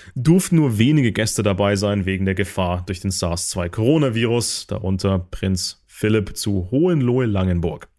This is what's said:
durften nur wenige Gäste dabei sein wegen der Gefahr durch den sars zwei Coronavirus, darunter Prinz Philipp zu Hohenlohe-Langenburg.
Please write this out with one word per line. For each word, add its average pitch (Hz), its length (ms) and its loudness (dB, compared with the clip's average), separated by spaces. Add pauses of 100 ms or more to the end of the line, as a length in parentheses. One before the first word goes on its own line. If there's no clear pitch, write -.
(140)
durften 165 440 4
nur 131 200 4
wenige 123 340 4
Gäste 107 300 0
dabei 101 340 2
sein 101 300 0
wegen 95 200 -2
der 95 100 0
Gefahr 90 500 -2
durch 95 140 -6
den 98 100 -4
sars 87 400 -4
zwei 87 200 -4
Coronavirus, 117 1000 0
darunter 95 500 -2
Prinz - 680 -4
Philipp 107 500 -2
zu 95 320 -2
Hohenlohe-Langenburg. 120 1300 0